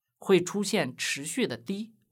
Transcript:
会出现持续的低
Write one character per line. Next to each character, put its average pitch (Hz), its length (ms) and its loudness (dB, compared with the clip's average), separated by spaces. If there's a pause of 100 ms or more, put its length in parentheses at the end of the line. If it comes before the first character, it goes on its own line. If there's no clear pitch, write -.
(180)
会 180 240 6
出 202 200 -4
现 175 340 0
持 - 280 -4
续 226 220 -2
的 123 100 -4
低 196 360 -8 (200)